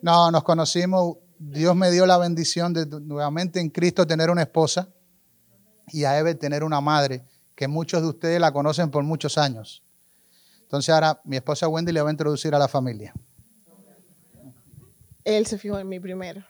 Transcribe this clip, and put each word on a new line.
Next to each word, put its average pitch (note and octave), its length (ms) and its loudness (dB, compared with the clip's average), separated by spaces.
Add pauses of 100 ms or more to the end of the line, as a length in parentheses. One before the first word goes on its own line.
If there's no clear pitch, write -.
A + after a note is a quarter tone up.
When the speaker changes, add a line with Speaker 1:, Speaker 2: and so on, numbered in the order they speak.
Speaker 1:
No, E3+ 300 6
nos D#3+ 120 2
conocimos. F3 720 0 (200)
Dios D#3 380 0
me F#3 160 4
dio F3+ 140 4
la F#3 120 6
bendición F3 540 -2
de E3 140 -2
nuevamente D3 760 -6
en E3 100 -2
Cristo E3+ 380 4
tener D#3+ 220 2
una E3+ 140 2
esposa E3 440 0 (1000)
y D3 160 -2
a C#3 120 2
Eve D#3+ 180 0
tener D3 280 -4
una D#3 160 -2
madre, C#3 460 0 (280)
que C3+ 140 -6
muchos D#3+ 340 -2
de E3 60 -2
ustedes E3 320 -2
la D#3+ 140 4
conocen D3 380 -2
por C#3+ 120 -2
muchos D#3 340 -4
años. B2+ 460 -4 (760)
Entonces C#3+ 340 0
ahora D#3 300 2
mi C#3 100 -8
esposa D3 320 -4
Wendy E3 240 -2
le D#3+ 100 0
va D3 60 0
a D3+ 60 -2
introducir D3+ 420 -2
a C#3+ 40 4
la C#3 100 4
familia. B2 440 -6 (2000)
Speaker 2:
Él G#3+ 200 0
se G#3+ 120 -8
fijó G3+ 200 -8
en F#3+ 120 -10
mí F#3 100 -10
primero. F#3 500 -12